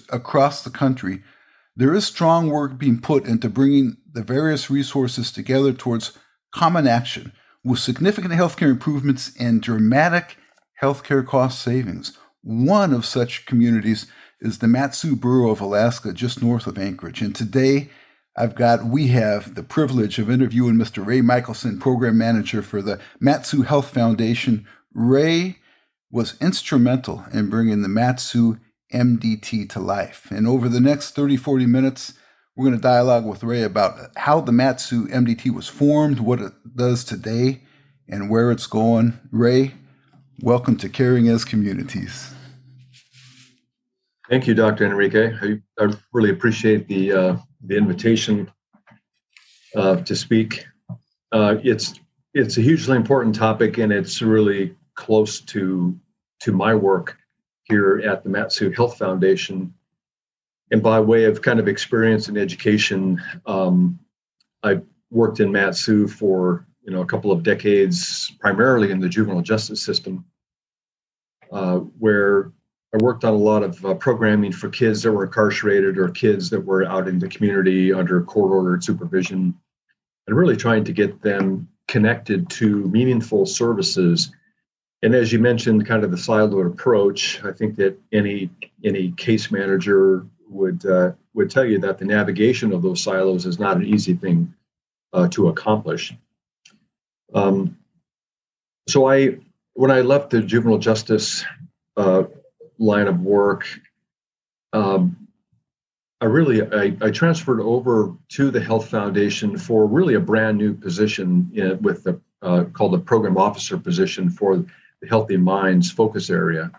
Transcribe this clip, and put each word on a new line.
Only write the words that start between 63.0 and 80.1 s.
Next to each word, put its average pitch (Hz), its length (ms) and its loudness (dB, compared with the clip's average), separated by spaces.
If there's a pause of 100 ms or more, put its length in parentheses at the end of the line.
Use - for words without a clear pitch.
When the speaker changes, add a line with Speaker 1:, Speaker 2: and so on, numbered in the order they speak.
Speaker 2:
um, 90 520 0 (640)
I 98 200 0 (280)
worked 113 300 0
in 101 140 2
Mat-Su 101 560 0
for, 92 580 0 (140)
you 98 100 -12
know, 92 80 -4
a 90 60 -4
couple 90 260 -2
of 85 120 0
decades, 98 880 0 (120)
primarily 104 500 2
in 95 80 -2
the 92 80 -2
juvenile 92 340 -2
justice 107 400 -4
system, 95 440 -8 (1200)
uh, 92 280 -2
where 101 760 0 (420)
I 110 100 2
worked 120 220 0
on 110 80 4
a 107 40 2
lot 107 260 4
of, 90 220 -8
uh, 95 100 0
programming 107 580 0
for - 160 -8
kids 110 340 -2
that 113 80 2
were 98 140 0
incarcerated 98 720 0
or 92 100 0
kids 95 440 0
that 98 100 -4
were 95 240 0
out 92 240 -4
in 92 100 -2
the 92 80 -4
community 95 640 2
under 90 300 2
court-ordered 92 600 0
supervision, 92 720 -2 (720)